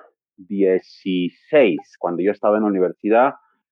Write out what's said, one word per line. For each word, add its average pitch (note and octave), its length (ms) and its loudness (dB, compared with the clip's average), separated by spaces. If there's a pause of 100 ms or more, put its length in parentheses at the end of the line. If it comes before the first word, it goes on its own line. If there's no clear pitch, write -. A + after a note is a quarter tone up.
(380)
dieciséis, F#2+ 1600 -2
cuando F2 240 -6
yo G2+ 100 0
estaba G#2+ 260 0
en G#2+ 60 -2
la G#2 60 0
universidad, G#2 680 0 (360)